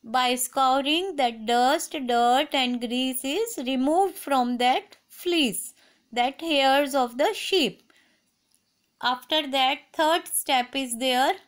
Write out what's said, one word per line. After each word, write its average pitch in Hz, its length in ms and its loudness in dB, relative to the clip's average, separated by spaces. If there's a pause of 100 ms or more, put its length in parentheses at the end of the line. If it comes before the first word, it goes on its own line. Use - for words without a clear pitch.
by 254 300 0
scouring, 277 800 0
that 233 320 -2
dust, 247 460 2
dirt 247 600 2
and 247 280 0
grease 254 440 -4
is 403 400 -2
removed 294 520 0
from 247 420 -2
that 247 380 0 (100)
fleece, 311 680 -2 (380)
that 247 280 -2
hairs 277 560 2
of 240 220 0
the 349 140 2
sheep. 330 520 -2 (1160)
After 254 460 -2
that, 269 320 0 (140)
third 330 340 2
step 247 480 -2
is 247 240 -4
there 262 360 2 (140)